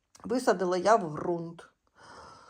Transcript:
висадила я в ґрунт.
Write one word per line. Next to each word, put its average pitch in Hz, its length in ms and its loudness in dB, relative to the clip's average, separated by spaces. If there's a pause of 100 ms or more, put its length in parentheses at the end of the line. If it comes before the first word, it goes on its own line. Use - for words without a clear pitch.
(240)
висадила 190 520 0
я 190 200 4
в 170 160 0
ґрунт. 170 540 -6 (840)